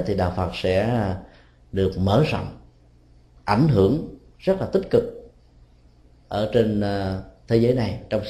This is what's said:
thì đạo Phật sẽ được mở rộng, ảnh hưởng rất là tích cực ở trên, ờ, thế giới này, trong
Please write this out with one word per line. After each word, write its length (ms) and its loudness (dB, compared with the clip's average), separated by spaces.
thì 80 -2
đạo 220 0
Phật 180 -2
sẽ 520 0
được 260 -2
mở 320 2
rộng, 280 -8
ảnh 240 4
hưởng 500 2
rất 220 0
là 60 -2
tích 240 -2
cực 140 4
ở 240 -2
trên, 280 2
ờ, 420 -2
thế 80 2
giới 180 4
này, 260 -2
trong 200 -2